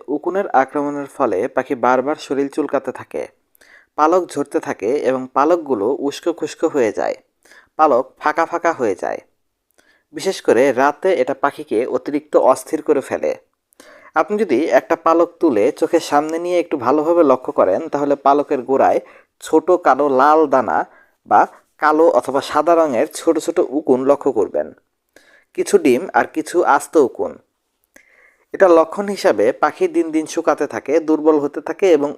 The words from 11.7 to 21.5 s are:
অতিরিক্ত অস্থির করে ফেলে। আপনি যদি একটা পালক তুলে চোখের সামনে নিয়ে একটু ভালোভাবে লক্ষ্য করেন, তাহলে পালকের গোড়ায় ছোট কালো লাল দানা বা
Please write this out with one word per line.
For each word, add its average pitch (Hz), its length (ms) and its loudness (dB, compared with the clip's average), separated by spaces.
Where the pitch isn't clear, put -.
অতিরিক্ত - 520 -4
অস্থির 131 440 2
করে 139 200 0
ফেলে। 78 340 -2
আপনি 208 220 -2
যদি 165 280 0
একটা 143 300 0
পালক 165 440 2
তুলে 127 320 2
চোখের 165 280 -2
সামনে 156 400 -2
নিয়ে 175 200 -2
একটু 160 180 -4
ভালোভাবে 151 460 2
লক্ষ্য 135 300 2
করেন, 120 360 0
তাহলে 143 260 -2
পালকের 139 460 0
গোড়ায় 127 380 2
ছোট 160 320 0
কালো 147 380 2
লাল 147 380 4
দানা 120 380 0
বা 123 220 4